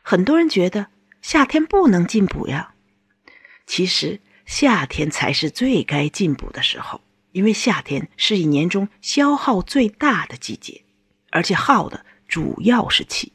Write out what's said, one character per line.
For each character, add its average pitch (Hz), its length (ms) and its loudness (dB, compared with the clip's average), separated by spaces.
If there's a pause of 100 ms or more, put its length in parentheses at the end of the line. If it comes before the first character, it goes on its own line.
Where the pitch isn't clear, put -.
很 185 240 2
多 302 100 4
人 330 140 4
觉 180 180 2
得 202 200 -4 (340)
夏 294 240 2
天 311 180 0
不 370 240 4
能 175 200 4
进 208 180 2
补 - 220 -6
呀， 147 260 -6 (920)
其 180 180 -2
实 180 340 -4 (280)
夏 220 400 0
天 151 240 -4
才 - 200 -4
是 143 200 -2
最 247 320 0
该 147 260 -2
进 165 240 -2
补 - 180 -8
的 - 120 -6
时 - 160 -2
候， - 220 -12 (320)
因 190 100 0
为 220 100 4
夏 190 300 0
天 143 340 -6
是 214 200 0
一 160 100 0
年 147 200 2
中 196 220 -2 (100)
消 285 360 2
耗 240 260 0
最 254 260 2
大 214 380 -2
的 - 120 -16
季 - 180 -12
节， - 280 -20 (460)
而 165 140 -2
且 196 100 -2
耗 220 340 2
的 - 160 -14 (240)
主 - 340 -4
要 233 280 2
是 135 160 0
气。 - 300 -8